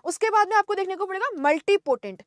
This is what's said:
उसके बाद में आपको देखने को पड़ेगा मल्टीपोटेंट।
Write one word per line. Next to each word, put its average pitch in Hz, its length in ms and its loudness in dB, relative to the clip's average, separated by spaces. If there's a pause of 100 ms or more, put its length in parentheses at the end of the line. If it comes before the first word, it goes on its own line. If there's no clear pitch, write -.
उसके 415 260 -2
बाद 415 180 4
में 440 80 0
आपको 403 180 2
देखने 370 220 -4
को 381 100 -4
पड़ेगा 381 280 -4
मल्टीपोटेंट। 285 920 0